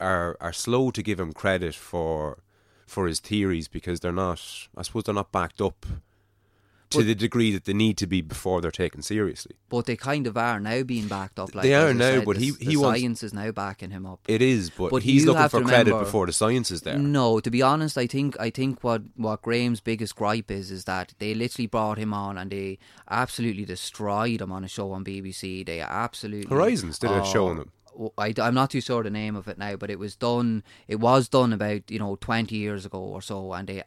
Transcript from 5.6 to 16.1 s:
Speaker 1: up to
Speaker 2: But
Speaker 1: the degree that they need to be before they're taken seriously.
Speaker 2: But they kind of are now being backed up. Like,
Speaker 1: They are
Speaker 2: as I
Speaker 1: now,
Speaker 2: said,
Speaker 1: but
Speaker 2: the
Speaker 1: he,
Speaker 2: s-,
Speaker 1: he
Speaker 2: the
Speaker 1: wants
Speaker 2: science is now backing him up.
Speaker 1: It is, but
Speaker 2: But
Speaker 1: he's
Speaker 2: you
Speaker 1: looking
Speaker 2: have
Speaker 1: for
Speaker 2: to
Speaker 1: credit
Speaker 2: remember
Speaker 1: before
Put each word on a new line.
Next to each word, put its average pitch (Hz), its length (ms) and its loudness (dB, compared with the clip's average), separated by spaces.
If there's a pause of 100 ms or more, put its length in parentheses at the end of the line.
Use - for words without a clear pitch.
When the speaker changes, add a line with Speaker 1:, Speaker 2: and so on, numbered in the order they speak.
Speaker 1:
up - 240 -2 (1040)
to - 80 2
Speaker 2:
But 120 80 6
Speaker 1:
the 110 100 4
degree 110 380 2
that 95 100 -2
they 101 80 -4
need 104 280 4
to 101 60 0
be 92 140 0
before 87 400 -2
they're 85 100 -2
taken 78 320 -4
seriously. 104 540 -4 (140)
Speaker 2:
But 120 160 -2
they 120 100 -2
kind 139 320 -2
of 107 80 -4
are 117 240 0
now 113 240 -2
being 120 240 -2
backed 98 320 -6
up. 95 160 -8
Like, 98 80 -2
Speaker 1:
They 131 100 6
are 151 140 8
Speaker 2:
as 131 80 4
I - 20 2
Speaker 1:
now, 123 180 6
Speaker 2:
said, 113 100 4
Speaker 1:
but 101 100 2
Speaker 2:
the 110 80 0
Speaker 1:
he, 139 60 2
Speaker 2:
s-, 147 80 -6
Speaker 1:
he 120 80 -8
Speaker 2:
the 151 100 2
Speaker 1:
wants 131 240 4
Speaker 2:
science 120 240 -2
is 104 100 -8
now 104 180 -4
backing 98 400 -8
him 95 140 -10
up. 92 220 -14
Speaker 1:
It 110 140 4
is, 117 280 4
but 87 220 -2
Speaker 2:
But 127 120 2
Speaker 1:
he's 135 180 8
Speaker 2:
you 156 60 8
Speaker 1:
looking - 140 6
Speaker 2:
have 151 100 6
Speaker 1:
for 120 100 4
Speaker 2:
to 123 40 2
Speaker 1:
credit 123 260 8
Speaker 2:
remember 110 120 2
Speaker 1:
before 101 220 2